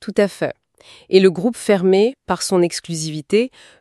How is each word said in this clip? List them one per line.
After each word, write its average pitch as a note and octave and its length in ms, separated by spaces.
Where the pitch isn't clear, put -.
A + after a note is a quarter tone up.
Tout - 180
à G3+ 100
fait. - 240
Et F#3+ 120
le F#3+ 100
groupe F#3 260
fermé, G3 580
par F3+ 160
son F#3 180
exclusivité, E3 920